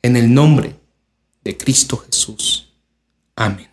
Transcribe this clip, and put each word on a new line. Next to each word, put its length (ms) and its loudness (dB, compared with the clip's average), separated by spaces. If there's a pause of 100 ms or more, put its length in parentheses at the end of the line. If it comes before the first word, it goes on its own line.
En 140 2
el 180 4
nombre 400 4 (680)
de 120 -10
Cristo 420 -2
Jesús. 760 -8 (600)
Amén. 360 -6